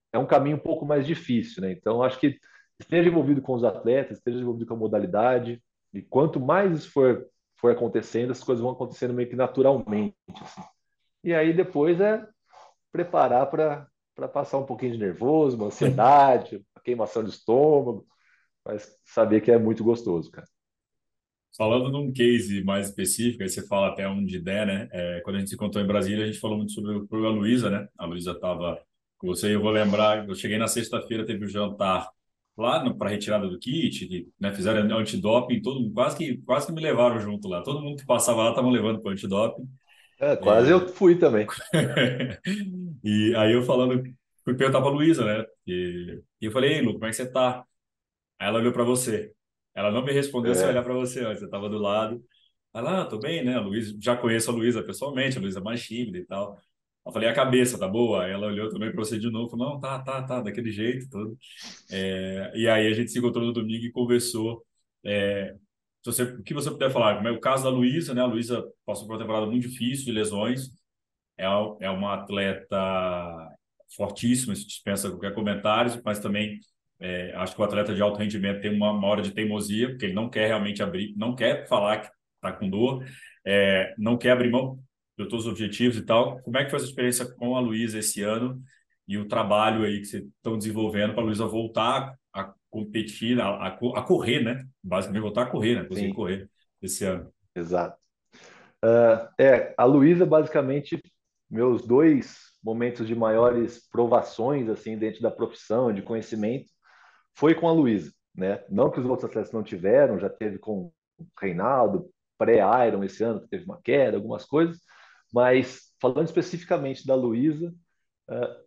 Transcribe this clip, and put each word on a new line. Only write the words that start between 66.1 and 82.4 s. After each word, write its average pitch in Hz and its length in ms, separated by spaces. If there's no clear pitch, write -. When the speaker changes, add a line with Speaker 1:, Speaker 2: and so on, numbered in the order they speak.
Speaker 2:
você, 127 120
o 123 180
que - 120
você 143 160
puder 135 200
falar, 110 260
como 110 120
é 120 40
o 117 80
caso 135 240
da 131 60
Luísa, 131 440
né? 123 80
A 127 40
Luísa 117 380
passou 104 200
por 110 80
uma 110 60
temporada 107 260
muito 120 220
difícil 131 380
de 117 60
lesões. 107 580
É, 92 60
é 95 100
uma 98 240
atleta 98 640
fortíssima, 120 560
isso - 140
dispensa 98 440
qualquer 98 240
comentário, 107 720
mas 101 140
também, 104 400
é, 90 360
acho 92 180
que - 60
o 104 40
atleta 104 300
de 95 80
alto 104 160
rendimento 101 420
tem 104 140
uma, 104 180
uma 101 160
hora 104 140
de 98 100
teimosia, 107 580
porque 110 160
ele 92 80
não 113 160
quer 110 160
realmente 101 360
abrir, 98 340
não 113 180
quer - 340
falar 104 320
que - 100